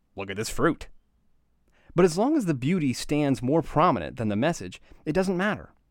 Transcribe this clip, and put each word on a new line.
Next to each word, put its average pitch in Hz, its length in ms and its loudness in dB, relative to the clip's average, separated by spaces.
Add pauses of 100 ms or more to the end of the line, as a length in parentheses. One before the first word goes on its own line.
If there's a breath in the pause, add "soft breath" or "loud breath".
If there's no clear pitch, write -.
(160)
look 98 140 -8
at 98 80 -8
this 110 140 -4
fruit." - 360 0 (1080 soft breath)
But 175 100 6
as 160 100 4
long 262 220 2
as 240 80 0
the 165 80 2
beauty 139 400 0
stands 147 480 0
more 143 220 2
prominent 113 540 0
than 113 120 -2
the 101 60 -2
message, 107 440 -4 (240 soft breath)
it 156 100 -4
doesn't 190 220 0
matter. 180 360 -4 (200)